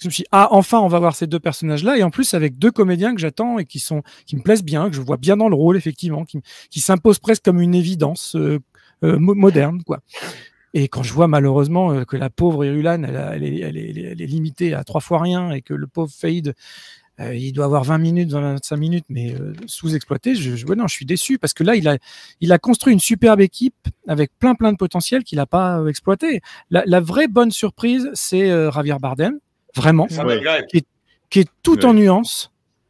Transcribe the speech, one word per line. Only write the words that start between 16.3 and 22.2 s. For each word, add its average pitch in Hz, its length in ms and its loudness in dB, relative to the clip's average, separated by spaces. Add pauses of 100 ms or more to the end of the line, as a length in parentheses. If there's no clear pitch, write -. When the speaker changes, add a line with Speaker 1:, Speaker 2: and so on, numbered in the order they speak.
Speaker 1:
euh, 120 140 -10
il 131 200 -8
doit 143 120 -2
avoir 139 180 0
vingt 156 140 0
minutes, 165 320 0
vingt, 143 120 -4 (120)
vingt-cinq 143 240 -6
minutes, 165 320 -4
mais, 120 240 -6
euh, 127 200 -10 (120)
sous-exploité, 160 720 -4
je, 131 200 -4
je, 117 120 -10
ouais, 190 80 -2
non, 233 100 -2
je - 80 -4
suis 135 140 -12
déçu 185 320 -2
parce - 160 -4
que 165 80 -2
là, 226 120 2
il 160 120 2
a, 143 100 2 (420)